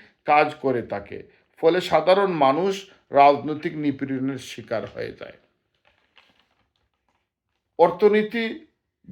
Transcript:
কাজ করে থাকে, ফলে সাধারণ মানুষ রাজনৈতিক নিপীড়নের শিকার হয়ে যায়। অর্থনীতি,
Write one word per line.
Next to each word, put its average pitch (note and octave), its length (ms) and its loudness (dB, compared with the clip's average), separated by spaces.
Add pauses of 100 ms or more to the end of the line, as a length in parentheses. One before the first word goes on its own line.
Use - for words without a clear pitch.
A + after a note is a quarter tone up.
(260)
কাজ D3+ 300 2
করে B2 260 -4
থাকে, - 420 -12 (340)
ফলে E3 240 2
সাধারণ F#3 500 2
মানুষ E3 580 0 (220)
রাজনৈতিক C#3+ 640 2
নিপীড়নের C3+ 600 -4
শিকার A2+ 480 -10
হয়ে A2+ 260 -12
যায়। - 260 -18 (2500)
অর্থনীতি, G#3+ 840 2 (460)